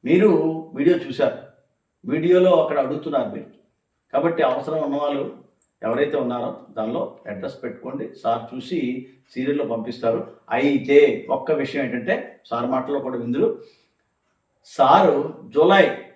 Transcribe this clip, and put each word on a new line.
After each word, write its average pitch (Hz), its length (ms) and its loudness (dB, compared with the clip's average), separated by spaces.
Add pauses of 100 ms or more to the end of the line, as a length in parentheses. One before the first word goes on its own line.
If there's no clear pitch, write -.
మీరు 180 220 4 (480)
వీడియో 165 220 2
చూశారు, - 420 -4 (680)
వీడియోలో 180 580 4
అక్కడ 147 160 -2
అడుగుతున్నారు 135 500 -2
మీరు, 104 160 -12 (680)
కాబట్టి 165 300 0
అవసరం 151 400 -2
ఉన్నవాళ్ళు 143 540 -4 (460)
ఎవరైతే 139 340 0
ఉన్నారో 120 440 -4 (160)
దానిలో 113 400 -6 (100)
అడ్రస్ 101 360 -10
పెట్టుకోండి. 127 460 -10 (140)
సార్ 120 320 -4
చూసి 127 540 -6 (260)
సీరియల్లో 143 300 -2
పంపిస్తారు. 113 680 -4 (180)
అయితే 139 800 4
ఒక్క 135 220 -2
విషయం 139 320 -2
ఏంటంటే, - 560 -6 (100)
సార్ 120 160 -4
మాటల్లో 131 340 -4
కూడా 127 180 -8
విందురు, 120 400 -2 (1040)
సారు 156 680 4 (200)
జూలై 170 440 6 (180)